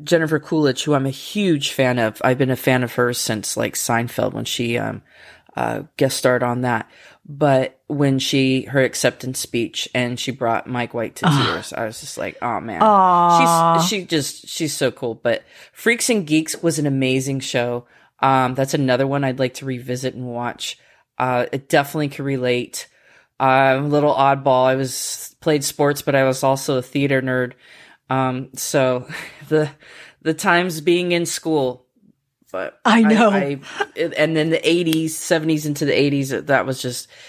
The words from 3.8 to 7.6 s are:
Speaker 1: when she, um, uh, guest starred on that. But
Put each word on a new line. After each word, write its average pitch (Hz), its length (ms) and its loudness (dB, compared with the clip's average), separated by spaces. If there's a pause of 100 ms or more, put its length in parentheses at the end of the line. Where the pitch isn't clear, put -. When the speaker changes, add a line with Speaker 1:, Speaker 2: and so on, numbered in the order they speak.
Speaker 1:
when 113 120 -6
she, 117 320 -4
um, 107 240 -6 (540)
uh, 113 280 -4 (140)
guest 135 200 0
starred 127 260 2
on 123 180 -2
that. 123 280 -2 (360)
But 139 600 0